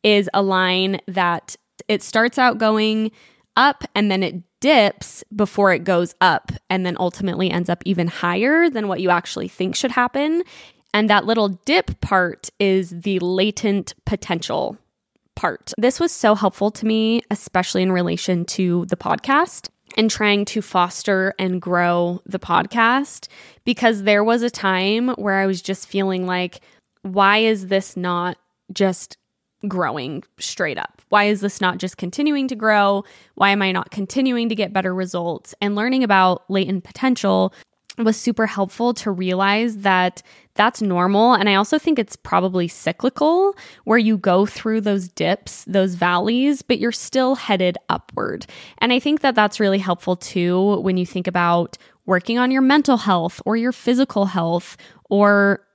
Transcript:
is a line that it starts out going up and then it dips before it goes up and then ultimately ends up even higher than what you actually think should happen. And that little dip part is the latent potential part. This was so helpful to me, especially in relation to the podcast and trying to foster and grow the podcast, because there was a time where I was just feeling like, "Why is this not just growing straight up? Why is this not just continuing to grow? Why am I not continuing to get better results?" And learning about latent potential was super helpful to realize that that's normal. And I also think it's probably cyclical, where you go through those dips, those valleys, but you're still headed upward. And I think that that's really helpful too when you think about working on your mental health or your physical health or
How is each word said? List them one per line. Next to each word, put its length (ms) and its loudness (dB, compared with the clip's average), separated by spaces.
is 320 4
a 80 2
line 640 0
that 480 -2
it 140 0
starts 360 -2
out 200 2
going 520 0
up 280 2
and 160 2
then 120 0
it 200 -4
dips 640 2
before 380 2
it 120 0
goes 360 0
up 320 2
and 160 0
then 160 -2
ultimately 500 -2
ends 200 -2
up 160 -2
even 220 0
higher 600 0
than 180 -4
what 140 -4
you 80 0
actually 400 -2
think 280 -6
should 160 -2
happen. 500 -2
And 160 2
that 180 2
little 220 2
dip 520 -2
part 580 -2
is 320 0
the 300 -4
latent 760 -2
potential 720 -4
part. 420 -6
This 220 0
was 120 0
so 220 2
helpful 380 -2
to 140 -8
me, 440 0
especially 520 -2
in 100 0
relation 540 -2
to 400 -2
the 100 -2
podcast 760 -2
and 140 2
trying 340 0
to 160 -4
foster 800 -2
and 240 -2
grow 640 0
the 120 -8
podcast, 880 -2
because 380 0
there 200 4
was 200 2
a 80 -2
time 600 0
where 260 -2
I 100 2
was 160 -2
just 260 -8
feeling 380 -2
like, 340 -4
"Why 360 2
is 300 0
this 280 -2
not 400 -4
just 460 -2
growing 560 -4
straight 400 -6
up? 300 -10
Why 160 4
is 160 0
this 200 -4
not 180 0
just 180 -8
continuing 520 -2
to 60 -6
grow? 480 2
Why 140 2
am 140 2
I 100 0
not 180 -4
continuing 600 -2
to 40 -2
get 200 -4
better 200 0
results?" 640 -6
And 140 0
learning 300 0
about 460 4
latent 340 -2
potential 680 0
was 200 0
super 300 -2
helpful 480 -2
to 160 -6
realize 680 0
that 440 0
that's 260 2
normal. 540 4
And 140 2
I 80 4
also 240 2
think 180 0
it's 160 -4
probably 540 -2
cyclical, 880 0
where 140 2
you 180 2
go 300 2
through 360 -4
those 260 -2
dips, 580 -4
those 280 0
valleys, 680 0
but 160 0
you're 140 -2
still 420 0
headed 420 0
upward. 580 -6
And 140 2
I 80 2
think 220 0
that 120 2
that's 240 2
really 220 2
helpful 340 -2
too 680 0
when 160 0
you 100 -2
think 200 -6
about 500 0
working 320 0
on 140 2
your 100 2
mental 360 4
health 460 -2
or 120 0
your 160 -2
physical 540 0
health 500 -2
or 500 4